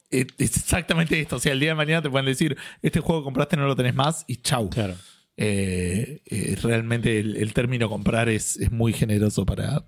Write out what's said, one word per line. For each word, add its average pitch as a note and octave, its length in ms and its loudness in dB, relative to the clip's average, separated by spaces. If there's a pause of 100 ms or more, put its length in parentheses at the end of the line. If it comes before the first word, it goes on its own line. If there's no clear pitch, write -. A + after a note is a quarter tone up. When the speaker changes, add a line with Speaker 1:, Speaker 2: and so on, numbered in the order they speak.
Speaker 1:
es, C3 160 2 (140)
es A#2 180 0
exactamente E3+ 640 2
esto. C#3+ 160 -4
O B2 40 -2
sea, D3+ 140 2
el C3+ 60 0
día D3+ 100 2
de D#3+ 60 0
mañana D#3 260 2
te D3 80 -2
pueden C3+ 160 2
decir, C3+ 320 0 (240)
"Este - 200 2
juego E3 200 0
que C3+ 40 -8
compraste C#3+ 320 0
no C#3+ 100 2
lo C#3 80 2
tenés B2 180 2
más", C#3 340 0
y B2+ 100 -6
chau. A#2 340 -2
Speaker 2:
Claro. G2 240 -2 (420)
Speaker 1:
Eh, G2 880 -2
eh, - 380 -4
realmente A2+ 560 2
el, G#2 180 -2
el G#2+ 160 -2
término A#2+ 340 0
comprar A2+ 420 0
es, - 280 -2
es - 140 -2
muy A2+ 220 2
generoso G#2+ 520 2
para, G2 420 -2